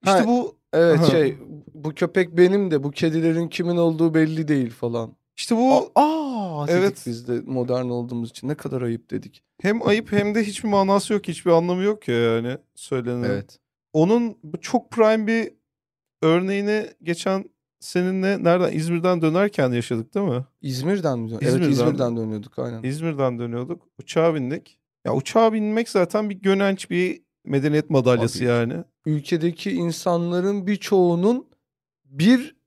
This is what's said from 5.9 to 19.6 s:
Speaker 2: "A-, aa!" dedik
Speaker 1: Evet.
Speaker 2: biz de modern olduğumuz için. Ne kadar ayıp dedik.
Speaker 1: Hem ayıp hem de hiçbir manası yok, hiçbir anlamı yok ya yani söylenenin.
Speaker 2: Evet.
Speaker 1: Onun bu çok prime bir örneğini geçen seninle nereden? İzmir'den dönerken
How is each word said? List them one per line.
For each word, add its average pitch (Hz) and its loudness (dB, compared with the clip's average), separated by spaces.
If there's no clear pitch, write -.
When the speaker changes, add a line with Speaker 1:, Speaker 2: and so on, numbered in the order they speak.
Speaker 2:
"A-, - 6
aa!" 240 -2
dedik 175 2
Speaker 1:
Evet. 190 0
Speaker 2:
biz 120 -10
de 120 -2
modern 127 -2
olduğumuz 120 -6
için. - -12
Ne 147 -4
kadar 139 -8
ayıp 117 -6
dedik. - -12
Speaker 1:
Hem 214 -2
ayıp 214 0
hem 208 0
de 226 0
hiçbir 208 -6
manası 196 2
yok, 202 -2
hiçbir 175 -2
anlamı 175 2
yok 208 -2
ya 120 0
yani 117 0
söylenenin. 120 -6
Speaker 2:
Evet. 101 -6
Speaker 1:
Onun 214 2
bu 156 -14
çok - -4
prime 220 4
bir 226 -2
örneğini 196 2
geçen 190 -2
seninle 190 -2
nereden? 175 4
İzmir'den 170 0
dönerken 165 2